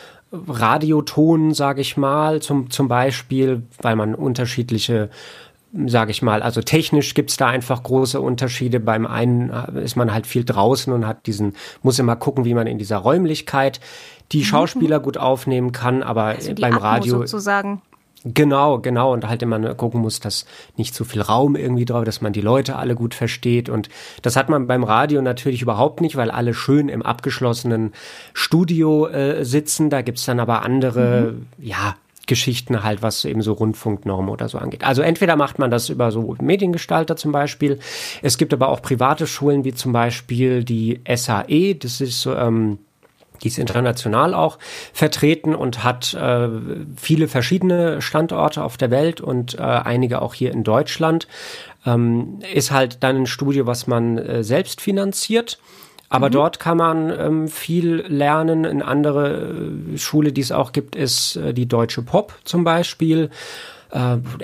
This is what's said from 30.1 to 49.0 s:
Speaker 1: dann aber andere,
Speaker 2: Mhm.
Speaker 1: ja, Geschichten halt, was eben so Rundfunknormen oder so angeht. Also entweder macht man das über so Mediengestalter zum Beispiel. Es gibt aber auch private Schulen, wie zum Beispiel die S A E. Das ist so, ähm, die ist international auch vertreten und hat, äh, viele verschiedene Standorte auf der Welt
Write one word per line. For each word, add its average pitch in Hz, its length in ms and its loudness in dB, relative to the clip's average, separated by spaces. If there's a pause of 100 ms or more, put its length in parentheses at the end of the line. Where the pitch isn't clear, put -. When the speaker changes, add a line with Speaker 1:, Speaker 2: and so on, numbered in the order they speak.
Speaker 1:
dann 123 160 0
aber 113 240 2
andere, 123 720 2
Speaker 2:
Mhm. 120 100 -14 (180)
Speaker 1:
ja, 98 300 -4 (320)
Geschichten 120 560 0
halt, 107 200 -2
was 110 220 -2
eben 110 160 -2
so 107 120 0
Rundfunknormen 101 800 -2
oder 117 180 -6
so 120 100 -8
angeht. - 260 -6
Also 131 160 2
entweder 165 360 0
macht 143 240 0
man 131 100 2
das 117 180 0
über 123 220 0
so 117 320 -4
Mediengestalter 165 760 0
zum 156 140 -4
Beispiel. 143 480 0 (420)
Es 139 160 0
gibt - 160 0
aber 131 160 2
auch 135 140 0
private 131 460 0
Schulen, 143 340 2
wie 127 120 -4
zum 127 180 -4
Beispiel 120 720 0
die 117 400 -2
S 120 260 -2
A 107 160 0
E. 185 280 2
Das 127 260 -8
ist 127 200 -4
so, 131 140 -2
ähm, 113 460 0 (640)
die 113 40 -2
ist - 100 -2
international 120 760 0
auch 160 240 0 (340)
vertreten 156 640 2
und 123 300 -4
hat, 123 280 -2
äh, 123 360 0 (480)
viele 156 320 2
verschiedene 175 720 0
Standorte 160 640 0
auf 123 120 -8
der 123 140 0
Welt 156 300 2